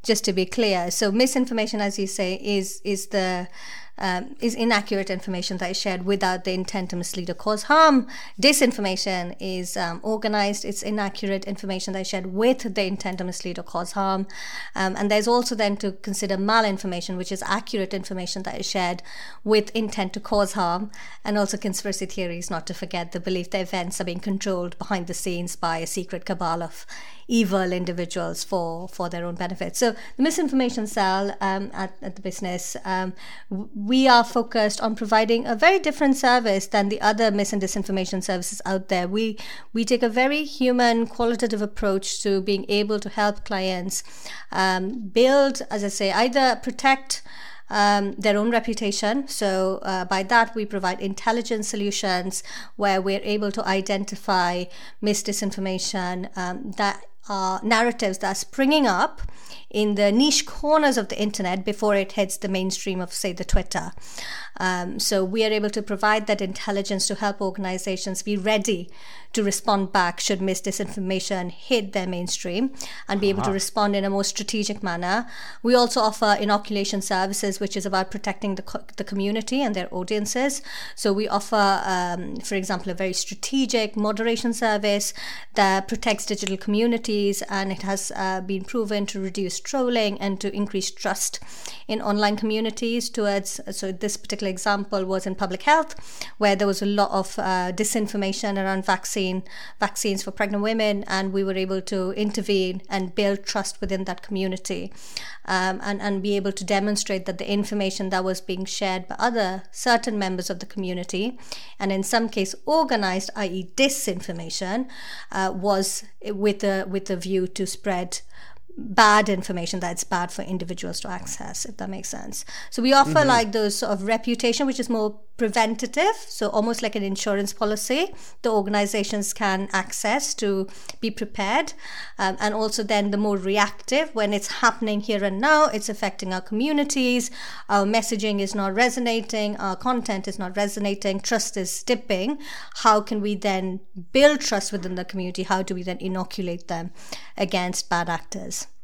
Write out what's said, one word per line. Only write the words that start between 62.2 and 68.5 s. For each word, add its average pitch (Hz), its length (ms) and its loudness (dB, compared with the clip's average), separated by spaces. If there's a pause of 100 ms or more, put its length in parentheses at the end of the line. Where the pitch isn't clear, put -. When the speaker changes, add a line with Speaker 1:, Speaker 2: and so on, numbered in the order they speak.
Speaker 1:
the 196 120 -4
mainstream 190 520 -2
of, 175 120 -6
say, 185 200 -2
the 180 120 -6
Twitter. 180 460 2 (680)
Um, 185 420 0
so 190 240 2
we 220 200 2
are 214 60 4
able 208 200 2
to 208 120 -2
provide 208 460 2
that 202 120 2
intelligence 196 680 -2
to 196 80 0
help 202 260 -2
organizations 185 800 -4
be 208 140 0
ready 202 520 0 (440)